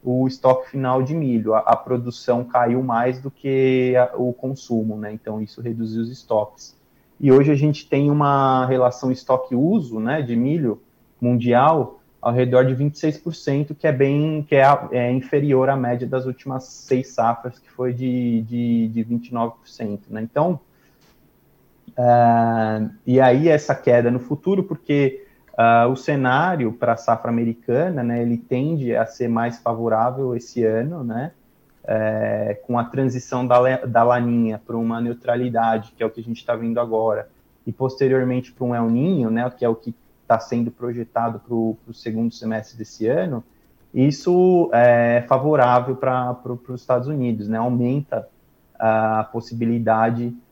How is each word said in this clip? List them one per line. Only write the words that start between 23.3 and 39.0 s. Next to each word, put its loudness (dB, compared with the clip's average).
essa 2
queda 4
no 0
futuro, -2
porque, -2
ah, 6
o 0
cenário 0
pra -2
safra -2
americana, -2
né, -2
ele -2
tende -4
a 0
ser -6
mais -2
favorável -2
esse -4
ano, -2
né, -8
é, -2
com -2
a -2
transição -4
da 4
Le-, 0
da 2
La 4
Niña -2
pra -8
uma -4
neutralidade, -2
que -10
é -2
o -2
que -12
a -14
gente -10
tá -2
vendo -4
agora, -2
e -8
posteriormente -2
pra -8
um -2
El 0
Niño, 0